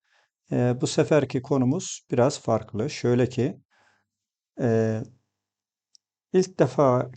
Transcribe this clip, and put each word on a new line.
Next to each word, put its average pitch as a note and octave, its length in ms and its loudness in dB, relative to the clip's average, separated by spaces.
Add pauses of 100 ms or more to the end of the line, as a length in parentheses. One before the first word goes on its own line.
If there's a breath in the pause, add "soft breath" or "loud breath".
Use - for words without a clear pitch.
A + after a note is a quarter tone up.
(520)
E, B2 280 0
bu D3 60 -2
seferki D3 560 0
konumuz C#3 580 -2 (100)
biraz B2 300 2
farklı. A2 500 -4
Şöyle B2 380 0
ki, B2 280 -4 (1040)
e, A2+ 400 0 (1300)
ilk F#3 260 0
defa B2+ 580 2